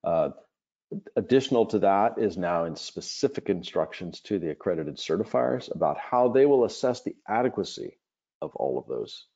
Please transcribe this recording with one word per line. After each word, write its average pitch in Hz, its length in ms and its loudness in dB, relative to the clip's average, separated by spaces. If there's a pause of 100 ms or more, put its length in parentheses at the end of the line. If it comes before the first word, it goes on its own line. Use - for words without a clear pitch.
Uh, 80 280 2 (840)
additional 123 520 4
to 110 120 0
that 101 400 4
is 101 180 0
now 87 280 0
in 82 100 -6
specific - 760 -4
instructions 85 720 -4
to 101 200 -2
the 82 100 -4
accredited 78 460 -4
certifiers 123 760 -2
about 82 260 0
how 123 300 2
they 135 160 6
will 139 200 6
assess 123 380 -2
the - 120 -8 (140)
adequacy 113 680 -2 (460)
of 78 140 -10
all 65 200 -2
of 65 120 -6
those - 480 -8